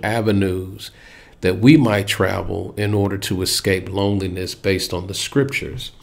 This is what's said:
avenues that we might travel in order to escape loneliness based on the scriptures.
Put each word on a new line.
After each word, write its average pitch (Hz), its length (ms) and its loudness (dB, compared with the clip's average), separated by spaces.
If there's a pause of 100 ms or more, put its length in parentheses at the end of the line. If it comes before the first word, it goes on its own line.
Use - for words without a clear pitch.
avenues 98 880 -2 (480)
that 98 200 0
we 135 180 10
might 104 300 4
travel 92 680 -2
in 104 180 -2
order 101 240 2
to 95 240 -4
escape 92 460 0
loneliness 95 640 -2
based 95 400 -2
on 90 140 -6
the 98 60 -8
scriptures. - 880 -4